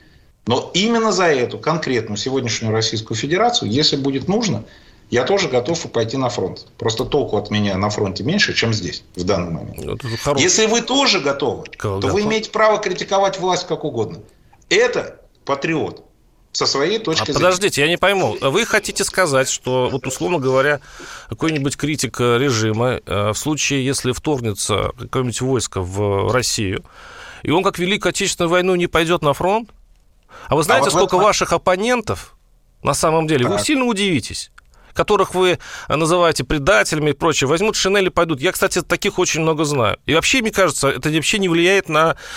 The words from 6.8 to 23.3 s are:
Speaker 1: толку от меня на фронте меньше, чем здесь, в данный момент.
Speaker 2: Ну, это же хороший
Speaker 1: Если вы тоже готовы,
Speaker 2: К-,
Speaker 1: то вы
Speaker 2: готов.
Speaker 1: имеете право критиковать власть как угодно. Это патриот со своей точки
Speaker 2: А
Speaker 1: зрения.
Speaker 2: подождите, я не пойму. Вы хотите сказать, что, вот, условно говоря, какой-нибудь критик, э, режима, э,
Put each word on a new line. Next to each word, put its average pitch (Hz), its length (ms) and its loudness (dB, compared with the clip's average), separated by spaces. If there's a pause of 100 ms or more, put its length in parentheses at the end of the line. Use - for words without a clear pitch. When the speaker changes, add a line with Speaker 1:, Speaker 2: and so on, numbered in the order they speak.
Speaker 1:
толку 123 320 0
от 101 140 -4
меня 101 260 0
на 104 120 0
фронте 98 340 -4
меньше, 190 300 0
чем 113 200 0
здесь, 90 300 -6 (120)
в 90 80 -6
данный 87 280 0
момент. - 320 -8
Speaker 2:
Ну, - 120 -6
это 123 120 -10
же 113 100 -6
хороший 139 260 0
Speaker 1:
Если 220 220 4
вы 233 160 2
тоже 240 380 0
готовы, 135 460 -2 (120)
Speaker 2:
К-, - 40 -14
Speaker 1:
то 101 160 -2
вы 101 40 -4
Speaker 2:
готов. 202 200 0
Speaker 1:
имеете 214 280 -2
право 214 300 2
критиковать 190 600 0
власть 180 280 -2
как 156 160 -4
угодно. 123 360 -4 (500)
Это 214 500 0 (260)
патриот 139 580 -4 (500)
со 135 120 -2
своей 151 320 0
точки 160 240 -2
Speaker 2:
А - 40 -2
Speaker 1:
зрения. 139 140 -2
Speaker 2:
подождите, 180 420 2
я 147 60 4
не 175 100 2
пойму. 185 440 2
Вы 160 240 2
хотите 202 380 -2
сказать, 139 460 2
что, 127 420 0
вот, 135 160 -6
условно 165 320 -2
говоря, 135 400 2 (500)
какой-нибудь 143 480 -2
критик, 143 420 -2
э, 120 200 4
режима, 113 680 0
э, 104 260 0